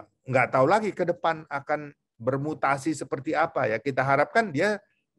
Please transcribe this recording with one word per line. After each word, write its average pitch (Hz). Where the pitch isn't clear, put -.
nggak 123
tahu 135
lagi 202
ke 170
depan 165
akan 147
bermutasi 139
seperti 156
apa 147
ya. 110
Kita 131
harapkan 143
dia, 196